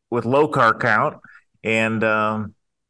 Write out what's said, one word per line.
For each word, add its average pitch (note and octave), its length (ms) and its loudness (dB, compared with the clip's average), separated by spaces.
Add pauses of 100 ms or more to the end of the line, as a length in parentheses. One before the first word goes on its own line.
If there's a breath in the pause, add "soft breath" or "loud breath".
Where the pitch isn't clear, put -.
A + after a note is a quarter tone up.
with A#2 140 -2
low C#3 240 2
car C3 300 2
count, A#2+ 400 0 (480 loud breath)
and, A2 400 0
um, G#2+ 480 -2 (360)